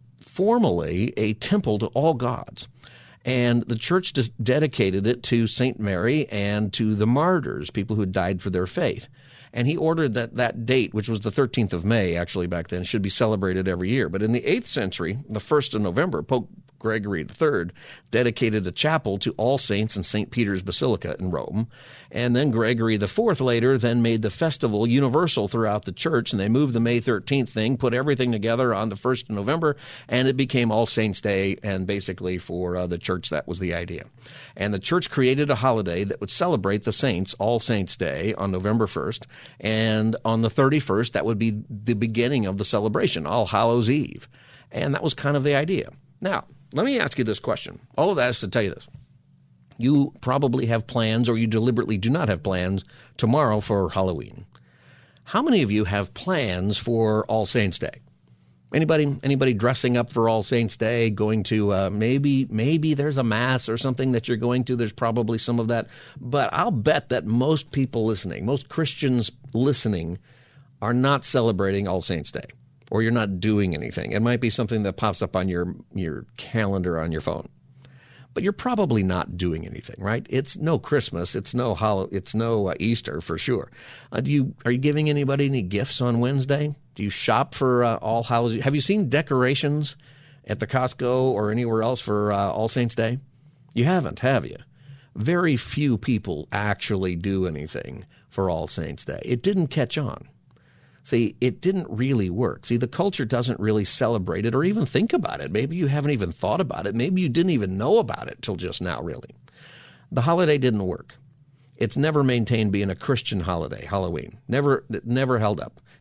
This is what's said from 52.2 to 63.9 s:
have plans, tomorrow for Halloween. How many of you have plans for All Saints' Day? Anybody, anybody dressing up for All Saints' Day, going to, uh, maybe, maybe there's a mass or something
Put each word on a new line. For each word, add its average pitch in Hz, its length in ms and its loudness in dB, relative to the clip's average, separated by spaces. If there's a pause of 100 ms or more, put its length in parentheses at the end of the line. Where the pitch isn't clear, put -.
have 85 140 0
plans, 92 420 0 (320)
tomorrow 117 440 4
for 101 280 2
Halloween. 82 560 -2 (800)
How - 160 -2
many 254 220 4
of 104 80 2
you 104 140 2
have 101 280 -2
plans 104 640 -2
for 110 480 2
All 107 220 0
Saints' 104 320 0
Day? - 220 -8 (760)
Anybody, 151 480 2
anybody 131 320 2
dressing 120 420 2
up 117 160 0
for 117 160 4
All 110 140 4
Saints' 117 340 0
Day, 113 320 2
going 107 360 2
to, 104 280 2
uh, 95 180 2
maybe, 131 600 2
maybe 151 420 2
there's 143 240 -2
a 131 80 2
mass 120 420 0
or 110 120 -2
something 131 340 0